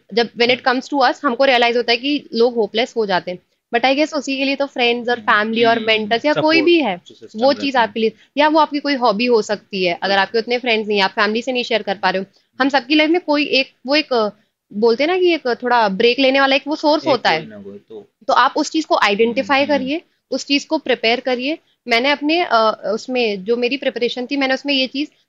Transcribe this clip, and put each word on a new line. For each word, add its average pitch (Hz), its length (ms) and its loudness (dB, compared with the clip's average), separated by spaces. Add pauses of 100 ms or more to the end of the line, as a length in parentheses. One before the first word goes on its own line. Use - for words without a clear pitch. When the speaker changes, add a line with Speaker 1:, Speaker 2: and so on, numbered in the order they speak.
(140)
Speaker 1:
जब, 233 180 0
when 240 280 0
it - 80 -6
Speaker 2:
हम्म। 254 120 2
Speaker 1:
comes - 140 -8
to 269 180 2
us, 320 140 -8
हमको 262 200 2
realize 240 320 4
होता 240 140 0
है 247 60 2
कि 277 360 -4
लोग 233 220 2
hopeless 220 420 -2
हो 226 80 0
जाते 180 260 -2
हैं, 180 80 -12 (360)
but 240 100 0
I 269 100 0
guess 294 180 0
उसी 277 240 -6
के 269 80 -2
लिए 269 100 -2
तो 277 100 -4
friends 240 440 -2
और 240 100 -2
Speaker 2:
हम्म, 214 80 -6
Speaker 1:
family 226 360 0
और 226 140 4
Speaker 2:
हम्म, 220 100 -4
Speaker 1:
mentors 220 380 0
या 302 80 2
कोई 311 220 2
Speaker 2:
Support 320 100 2
Speaker 1:
भी 339 140 4
है, 196 260 -2
Speaker 2:
सिस्टम - 340 -16
Speaker 1:
वो 262 120 4
Speaker 2:
रहते 294 100 -4
Speaker 1:
चीज 277 140 -4
Speaker 2:
हैं। 240 80 4
Speaker 1:
आपके 220 160 -4
लिए, 220 120 0 (260)
या 294 100 4
वो 311 120 2
आपकी 294 200 0
कोई 285 160 -2
hobby 240 300 0
हो 233 160 4
सकती 202 440 -6
है, 170 180 -2
अगर 190 100 0
Speaker 2:
हम्म। 196 80 4
Speaker 1:
आपके 190 160 -2
उतने 233 200 -2
friends 220 300 -2
नहीं, 208 140 0
आप 190 80 4
फैमिली 214 320 -2
से 262 100 -4
नहीं 247 120 -2
share 220 180 -2
कर 202 140 -4
पा 190 140 -2
रहे 185 120 -2
हो। 196 40 -10 (360)
हम 269 80 2
सबकी 262 260 0
life 302 140 2
में 349 120 2
कोई 294 240 0
एक, 262 260 -2 (140)
वो 269 100 0
एक, 302 180 0
अ, 220 160 0 (440)
बोलते 226 300 2
हैं 302 40 2
ना 359 100 0
कि 359 160 2
एक 294 140 -4
थोड़ा 240 420 0
break 233 300 2
लेने 269 200 4
वाला 269 160 2
एक 277 120 -2
वो 302 80 -4
source 302 280 0
Speaker 2:
एक 330 60 0
Speaker 1:
होता 233 200 0
Speaker 2:
कोई 160 100 2
Speaker 1:
है, 156 100 -12
Speaker 2:
ना 104 120 -18
कोई 98 160 -16 (120)
तो। 107 220 -18 (160)
Speaker 1:
तो 262 60 0
आप 254 240 4
उस 302 140 -2
चीज 320 140 -2
को 349 100 0
identify 233 680 0
Speaker 2:
हम्म, 285 120 0
हम्म। 262 100 0
Speaker 1:
करिए, 285 180 -6 (300)
उस 269 140 -6
चीज 277 200 -2
को 320 120 -2
prepare 240 420 -2
करिए। 262 380 -4 (300)
मैंने 247 220 2
अपने, 302 340 0
अ, 220 500 0
उसमें 220 500 -4
जो 233 140 -2
मेरी 240 200 -2
preparation 247 480 -4
थी, 277 120 -6
मैंने 269 160 0
उसमें 277 200 -4
ये 262 140 0
चीज 302 220 -8 (200)